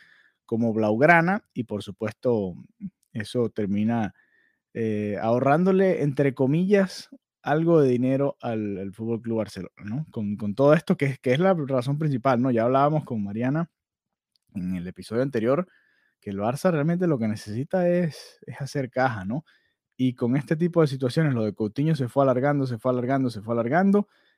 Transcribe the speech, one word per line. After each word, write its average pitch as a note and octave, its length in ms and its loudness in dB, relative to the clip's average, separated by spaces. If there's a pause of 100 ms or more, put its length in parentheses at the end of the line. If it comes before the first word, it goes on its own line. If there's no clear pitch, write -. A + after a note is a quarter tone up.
(460)
como A#2 260 0
blaugrana, D3+ 720 4 (100)
y B2+ 100 -6
por G#2 200 -8
supuesto G#2 720 -4 (560)
eso A2+ 380 -4
termina, G#2+ 640 -2 (580)
eh, G#2+ 480 -4
ahorrándole, D#3+ 800 2
entre C#3 320 0
comillas, F#3 760 0 (320)
algo D#3+ 380 2
de C3+ 80 6
dinero C3 520 0
al, A2 360 -4
al G2 160 -8
Fútbol A2+ 300 -6
Club A2+ 160 -2
Barcelona, G2+ 340 -6 (120)
¿no? B2+ 260 -6
Con, G#2 260 -4
con G#2 200 -6
todo C#3+ 180 6
esto, F3 220 0
que, C3+ 260 -2
que - 100 2
es C#3+ 60 4
la F#3+ 160 4
razón C3+ 420 -2
principal, C3+ 460 0
¿no? C3+ 80 2
Ya A2+ 140 2
hablábamos C#3+ 400 2
con A2 180 -6
Mariana B2 480 -4 (800)
en F#2 220 -6
el F2 140 -6
episodio G#2+ 340 -6
anterior, C3+ 460 0 (520)
que G2+ 100 -10
el G2 100 -6
Barça C3+ 320 0
realmente E3+ 340 0
lo C#3+ 140 2
que A2+ 80 0
necesita B2+ 600 -4
es, F3 600 -2
es B2+ 120 -14
hacer C3+ 300 -6
caja, A#2 340 0
¿no? A#2 200 -6 (520)
Y B2+ 180 0
con B2+ 220 0
este D#3 200 -2
tipo E3+ 240 2
de D3+ 80 6
situaciones, C3+ 460 0
lo A2+ 100 0
de G2+ 100 -2
Coutinho C#3 400 -2
se C3 140 -2
fue C#3 160 2
alargando, C3+ 420 2
se B2 120 -6
fue B2+ 120 -2
alargando, B2+ 400 0
se G2+ 120 -10
fue A2+ 120 -4
alargando, F3+ 540 2 (300)